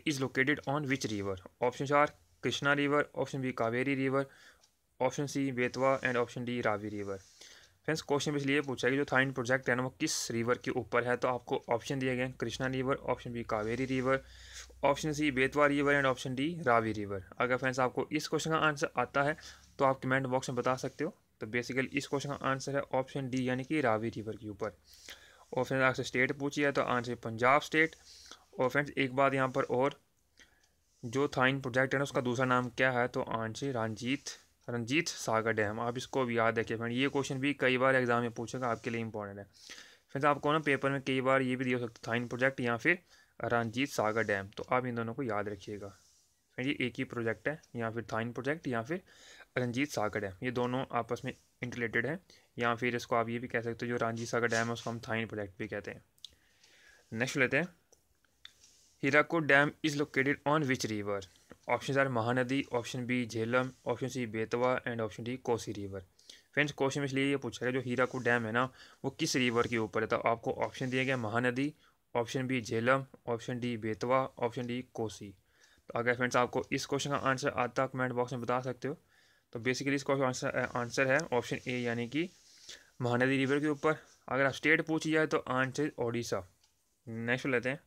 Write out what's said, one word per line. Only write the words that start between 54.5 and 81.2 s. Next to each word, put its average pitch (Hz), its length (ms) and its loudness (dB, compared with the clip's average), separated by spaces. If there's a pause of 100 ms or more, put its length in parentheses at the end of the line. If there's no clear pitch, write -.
है 117 60 -2
उसको 117 180 -6
हम 117 180 -6
थाइन 113 180 -2
प्रोजेक्ट 101 320 -8
भी 110 100 -6
कहते 104 220 -8
हैं। 110 140 -16 (1080)
नेक्स्ट 120 240 -2
लेते 131 200 2
हैं, 170 120 0 (1300)
हीराकुद 147 420 4
डैम 143 260 6 (160)
is 151 100 2
located 143 400 2 (100)
on 151 180 4
which 131 220 0
river? 104 320 -2 (540)
ऑप्शन 131 260 0
आर 139 100 4
महानदी, 127 640 0
ऑप्शन 123 340 -4
बी 123 200 0
झेलम, 117 440 0 (160)
ऑप्शन 127 220 -2
सी 123 200 -4
बेतवा 120 540 0
and 117 180 -4
ऑप्शन 110 240 -6
डी 120 140 -6
कोसी 117 340 -2
रिवर। 98 320 -8 (500)
फ्रेंड्स, 143 180 0
क्वेश्चन 135 280 -2
में 143 60 0
इसलिए 135 240 0
ये 139 60 2
पूछा 127 300 -6
गया 127 60 0
जो 131 80 0
हीराकुद 123 420 0
डैम 120 240 2
है 110 60 -2
ना, 120 120 2 (400)
वो 135 60 -4
किस 151 260 -2
रिवर 120 300 2
के 113 120 -2
ऊपर 110 220 -2
है, 110 60 0
तो 110 120 0
आपको 117 340 0 (120)
ऑप्शन 127 260 -4
दिए 131 140 0
गए 131 120 0
महानदी, 123 560 0 (420)
ऑप्शन 120 320 -2
बी 127 140 0
झेलम, 120 440 2 (220)
ऑप्शन 120 340 -4
डी 120 160 -2
बेतवा, 117 480 0 (140)
ऑप्शन 123 280 -2
डी 120 140 -4 (140)
कोसी। 107 340 -6 (640)
तो - 80 -2
अगर 120 180 2
फ्रेंड्स 123 200 0
आपको 123 260 2 (100)
इस 139 140 -2
क्वेश्चन 143 240 -2
का 143 80 2
आंसर 131 320 0
आता 120 320 0
है, 131 60 0
कमेंट 127 240 -2
बॉक्स 123 200 -2
में 123 100 -6
बता 123 180 0
सकते 127 280 -6
हो। 151 100 -6 (540)
तो 123 80 -8
basically 127 320 0
इसका 139 220 0 (120)
आंसर, 131 220 -2
अ, 127 300 -2
आंसर 120 280 0
है 131 120 4 (140)